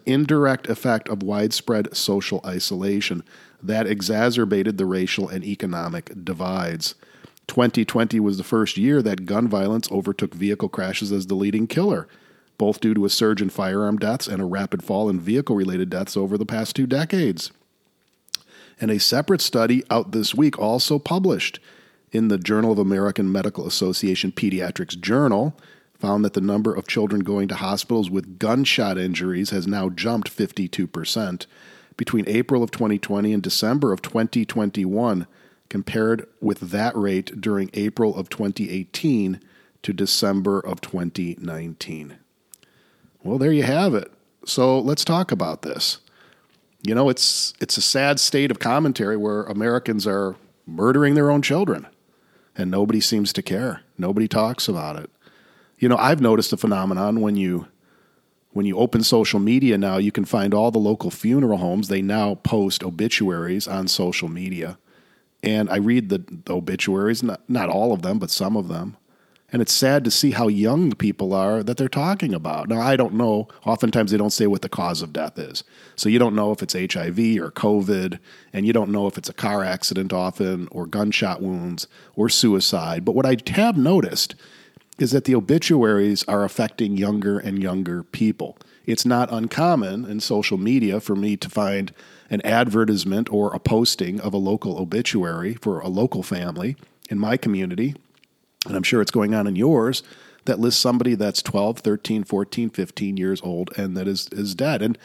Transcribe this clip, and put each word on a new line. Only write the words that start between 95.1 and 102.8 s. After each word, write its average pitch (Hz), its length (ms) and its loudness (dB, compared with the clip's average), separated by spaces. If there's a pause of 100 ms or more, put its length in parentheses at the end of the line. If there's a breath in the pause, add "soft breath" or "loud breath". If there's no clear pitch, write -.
for 101 260 -4
a 82 80 -8
local 98 360 0
family 90 520 -6 (340 soft breath)
in 104 100 -4
my 110 180 0
community, 101 580 -2 (720)
and 98 80 -6
I'm 92 60 -2
sure 117 180 2
it's 101 120 0
going 107 240 2
on 104 100 2
in 98 100 0
yours, 123 460 2 (440 loud breath)
that 110 140 0
lists 120 220 2
somebody 120 320 2
that's 104 300 0
twelve, 107 360 -2
thirteen, 107 440 -2
fourteen, 101 480 -2
fifteen 98 440 -4